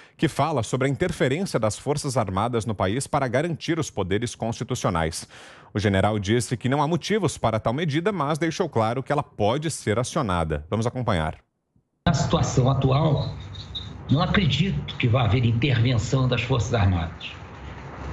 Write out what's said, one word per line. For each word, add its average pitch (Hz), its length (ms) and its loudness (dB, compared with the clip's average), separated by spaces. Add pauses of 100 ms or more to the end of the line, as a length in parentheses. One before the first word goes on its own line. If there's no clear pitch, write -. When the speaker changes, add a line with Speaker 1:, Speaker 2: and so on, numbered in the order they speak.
(180)
Speaker 1:
que 165 100 0
fala 143 340 0
sobre 131 260 -2
a 143 40 0
interferência 170 680 0
das 110 220 0
Forças 143 380 -2
Armadas 107 480 0
no 113 100 -4
país 104 320 -2
para 135 220 0
garantir 156 500 -2
os 147 100 -4
poderes 104 460 -2
constitucionais. 113 960 -2 (440)
O 110 60 0
general 101 400 2
disse 113 380 0
que - 100 -4
não 139 140 2
há 143 60 0
motivos 175 500 0
para 110 200 0
tal 113 140 0
medida, 165 400 -2
mas 156 260 -2
deixou 165 300 -2
claro 117 340 0
que 147 120 -4
ela 143 100 0
pode 135 480 0
ser - 260 -2
acionada. 87 720 0
Vamos 110 160 0
acompanhar. 110 500 0 (720)
Speaker 2:
Na 175 80 4
situação 131 560 2
atual, 135 640 2 (760)
não 151 140 4
acredito 185 720 2
que 131 120 0
vá 120 180 4
haver 117 200 4
intervenção 120 840 2
das 120 140 2
Forças 117 320 0
Armadas. 92 580 0 (800)